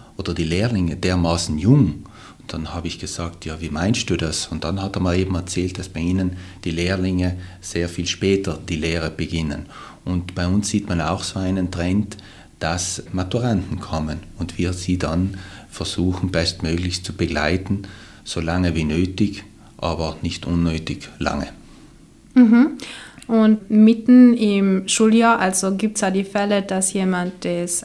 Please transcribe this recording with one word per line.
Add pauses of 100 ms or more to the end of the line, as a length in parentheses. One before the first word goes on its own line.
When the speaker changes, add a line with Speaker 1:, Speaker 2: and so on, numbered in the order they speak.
(160)
Speaker 1:
oder
die
Lehrlinge
dermaßen
jung.“ (340)
Und
dann
habe
ich
gesagt:
„Ja,
wie
meinst
du
das?“
Und
dann
hat
er
mir
eben
erzählt,
dass
bei
ihnen (260)
die
Lehrlinge (240)
sehr
viel
später
die
Lehre
beginnen. (400)
Und
bei
uns
sieht
man
auch
so
einen
Trend, (440)
dass (100)
Maturanten
kommen (180)
und
wir
sie
dann (320)
versuchen,
bestmöglichst
zu
begleiten, (420)
so
lange
wie
nötig, (340)
aber
nicht
unnötig (120)
lange. (880)
Speaker 2:
Mhm. (580)
Und
mitten
im
Schuljahr,
also
gibt's
auch
die
Fälle,
dass
jemand
das